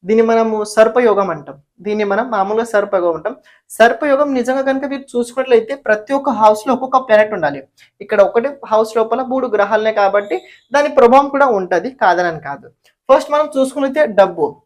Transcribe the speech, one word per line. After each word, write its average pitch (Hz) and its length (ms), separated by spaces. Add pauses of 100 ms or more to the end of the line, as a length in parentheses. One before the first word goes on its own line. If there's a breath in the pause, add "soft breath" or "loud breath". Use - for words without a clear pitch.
దీన్ని 226 200
మనము 226 280 (160)
సర్పయోగం 220 600
అంటాం. 143 240 (280)
దీన్ని 208 260
మనం 214 240
మామూలుగా 208 360
సర్పయోగం 196 480
అంటాం. 214 160 (420 soft breath)
సర్పయోగం 269 600
నిజంగా 262 320
కనుక 269 240
మీరు 277 200
చూసుకున్నట్లయితే 240 640 (120)
ప్రతి 214 320
ఒక్క 277 200
హౌస్ 214 280
లో 277 100
ఒక్కొక్క 262 300
ప్లానెట్ 214 300
ఉండాలి. 147 240 (440 soft breath)
ఇక్కడ 202 140 (100)
ఒకటి 233 220 (200)
హౌస్ 220 280
లోపల 226 240 (100)
మూడు 262 220
గ్రహాలనే 214 440
కాబట్టి 202 380 (380 soft breath)
దాని 294 240
ప్రభావం 262 360
కూడా 277 140 (100)
ఉంటది, 180 320 (120)
కాదనని 175 460
కాదు. 139 180 (420)
ఫస్ట్ 294 260
మనం 302 220
చూసుకున్నట్లయితే 269 480 (160)
డబ్బు. 175 260 (200)